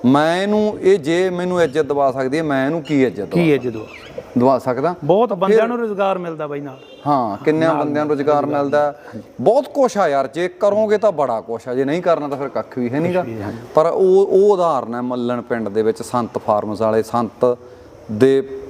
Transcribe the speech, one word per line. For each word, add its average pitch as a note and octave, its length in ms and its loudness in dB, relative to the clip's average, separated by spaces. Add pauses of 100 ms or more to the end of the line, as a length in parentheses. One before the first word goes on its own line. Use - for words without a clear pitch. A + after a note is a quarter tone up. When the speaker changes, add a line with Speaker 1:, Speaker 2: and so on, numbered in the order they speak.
Speaker 1:
ਮੈਂ D#3 380 4
ਇਹਨੂੰ, G#3+ 380 -2
ਇਹ F#3+ 180 4
ਜੇ E3+ 300 0
ਮੈਨੂੰ F3+ 320 -2
ਇੱਜ਼ਤ D3+ 200 0
ਦਵਾ C#3 300 0
ਸਕਦੀ C3 260 -2
ਹੈ, E3 60 -2
ਮੈਂ C3+ 220 0
ਇਹਨੂੰ D#3+ 160 -2
ਕੀ D3 220 0
ਇੱਜ਼ਤ G2+ 220 -2
Speaker 2:
ਕੀ E3+ 200 0
Speaker 1:
ਦਵਾ D3+ 100 4
Speaker 2:
ਇੱਜ਼ਤ B2 160 -4
ਦਵਾ A2 140 -10 (520)
Speaker 1:
ਦਵਾ B2+ 220 4
ਸਕਦਾ? C3+ 440 -2
Speaker 2:
ਬਹੁਤ G3 260 2
Speaker 1:
ਤਾਂ G3+ 80 -4
Speaker 2:
ਬੰਦਿਆਂ G3 220 2
Speaker 1:
ਫਿਰ A3+ 100 2
Speaker 2:
ਨੂੰ A#3+ 80 -4
ਰੁਜ਼ਗਾਰ G3 400 -2
ਮਿਲਦਾ D#3+ 300 -8
ਬਾਈ C#3+ 120 -8
ਨਾਲ। C3+ 200 -12 (280)
Speaker 1:
ਹਾਂ, B2 360 0
ਕਿੰਨਿਆਂ D#3+ 300 2
Speaker 2:
ਨਾਲ C#3+ 120 -2
Speaker 1:
ਬੰਦਿਆਂ D3 200 -2
ਨੂੰ D3 120 0
ਰੁਜ਼ਗਾਰ D3 260 2
Speaker 2:
ਰੁਜ਼ਗਾਰ C#3+ 200 -2
Speaker 1:
ਮਿਲਦਾ, D3 240 2
Speaker 2:
ਹਾਂਜੀ। A#2 360 -10 (180)
Speaker 1:
ਬਹੁਤ A#3 260 2
ਕੁਛ B3+ 300 0
ਆ F#3+ 100 2
ਯਾਰ, C#3 200 0
ਜੇ E3+ 200 -4
ਕਰੋਗੇ G#3 500 0
ਤਾਂ G3+ 140 2
ਬੜਾ C3 300 -2
ਕੁਛ A#2 260 -8
ਆ, B2+ 60 -6
ਜੇ C3 120 0
ਨਹੀਂ D#3+ 160 -2
ਕਰਨਾ D#3+ 260 0
ਤਾਂ C#3 100 -6
ਫਿਰ C3+ 100 -6
ਕੱਖ A2+ 300 -6
ਵੀ B2 120 -2
ਹੈ C3+ 100 -2
ਨੀਗਾ। F3 220 0
Speaker 2:
ਕੁਛ A#2+ 120 -8
ਵੀ, A2 80 -8
ਹਾਂਜੀ। G#2+ 160 -8 (180)
Speaker 1:
ਪਰ D#3 100 6
ਉਹ, F#3+ 400 4
ਉਹ G3+ 260 4
ਉਦਾਹਰਨ C#3+ 440 0
ਹੈ B2 60 -6
ਮੱਲਣ B2 400 -4
ਪਿੰਡ A2+ 280 -4
ਦੇ G#2+ 120 -2
ਵਿੱਚ A2 200 0
ਸੰਤ A#2 360 -4
ਫਾਰਮਸ G#2 440 -2
ਵਾਲੇ, A2 220 0
ਸੰਤ A#2+ 540 -2 (540)
ਦੇ C3+ 300 4 (280)